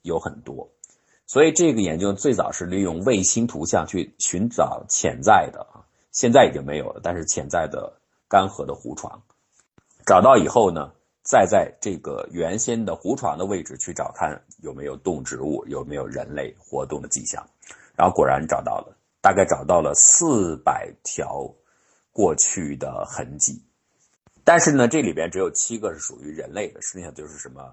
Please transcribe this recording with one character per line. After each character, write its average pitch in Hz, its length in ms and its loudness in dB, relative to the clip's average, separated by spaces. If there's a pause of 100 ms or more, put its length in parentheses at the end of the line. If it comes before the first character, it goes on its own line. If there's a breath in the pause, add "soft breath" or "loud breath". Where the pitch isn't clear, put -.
有 82 180 -4
很 - 220 -12
多。 - 280 -14 (560 soft breath)
所 147 200 4
以 156 80 4
这 160 200 4
个 110 80 0
研 82 180 -2
究 101 120 0
最 120 220 0
早 95 180 -2
是 - 140 -8
利 92 160 -2
用 85 240 -2
卫 113 180 2
星 117 240 0
图 73 180 -8
像 85 220 0
去 - 300 -6
寻 104 320 -2
找 - 400 -2
潜 - 320 -2
在 95 320 6
的 - 80 -16 (100)
啊， - 140 -20 (260)
现 117 220 2
在 127 120 10
已 - 60 4
经 69 140 -6
没 73 140 -4
有 64 100 -8
了， - 120 -12
但 87 140 -4
是 82 80 -6
潜 76 240 -4
在 80 200 -2
的 - 260 -10 (340)
干 95 220 4
涸 71 160 -10
的 65 80 -8
湖 60 220 -12
床。 - 260 -14 (840)
找 92 140 8
到 127 160 8
以 82 120 4
后 104 240 4
呢， 76 200 -8 (320)
再 110 220 4
在 90 340 2
这 98 180 -6
个 - 340 -10
原 85 260 -4
先 117 260 -4
的 87 120 -6
湖 120 200 -4
床 78 220 -4
的 92 80 -4
位 98 180 -4
置 69 140 -16
去 - 160 -8
找 - 180 -6
看 78 300 -6 (200)
有 71 120 -12
没 67 120 -14
有 67 120 -8
动 78 260 -4
植 64 180 -10
物， 71 260 -4
有 64 180 -8
没 71 100 -10
有 65 100 -8
人 62 220 -8
类 69 300 -10
活 69 280 -8
动 71 160 -8
的 65 60 -14
迹 - 180 -6
象。 - 220 -10 (480 loud breath)
然 87 120 4
后 85 60 2
果 73 120 4
然 67 220 2
找 67 160 -2
到 52 160 -4
了， - 180 -16 (240)
大 98 100 6
概 92 140 4
找 - 180 0
到 85 180 4
了 71 120 0
四 101 640 4
百 - 340 -2 (120)
条 - 500 -10 (580)
过 92 220 4
去 71 420 -2
的 65 300 -6
痕 - 320 -10
迹。 - 240 -4 (840)
但 170 140 8
是 165 120 4
呢， 127 160 6
这 147 160 0
里 87 100 -2
边 80 160 -4
只 90 80 -8
有 92 140 0
七 - 260 -4
个 101 160 -6
是 78 60 -16
属 62 220 -12
于 76 100 -14
人 78 200 -14
类 95 200 -8
的， - 100 -20
实 - 160 -12
际 90 60 -14
上 80 100 -16
就 76 140 -16
是 73 100 -20
什 69 120 -18
么， 65 120 -20 (120)